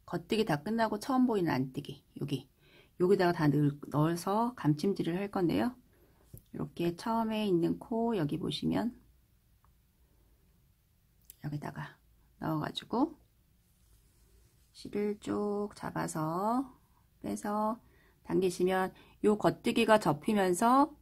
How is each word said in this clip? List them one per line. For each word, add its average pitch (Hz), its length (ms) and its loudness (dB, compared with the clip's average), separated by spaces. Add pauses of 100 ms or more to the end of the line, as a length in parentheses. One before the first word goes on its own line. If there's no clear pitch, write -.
겉뜨기 208 400 -2
다 147 160 0
끝나고 214 380 0
처음 262 260 2
보이는 202 240 2
안뜨기 135 540 -4 (180)
여기, 143 280 -4 (500)
여기다가 180 320 4
다 170 160 2
넣을, 147 400 2
넣어서 170 680 0
감침질을 165 600 0
할 202 140 -6
건데요. 196 440 0 (760)
이렇게 170 440 -4
처음에 220 520 -2
있는 170 320 2
코 226 380 -2
여기 156 200 -2
보시면 175 640 -4 (2500)
여기다가 147 520 -10 (420)
넣어가지고 208 800 -4 (1600)
실을 208 460 -6
쭉 208 560 -4
잡아서 170 1040 -4 (440)
빼서 214 600 -4 (420)
당기시면 185 720 0 (320)
요 208 120 4
겉뜨기가 214 640 4
접히면서 214 1040 2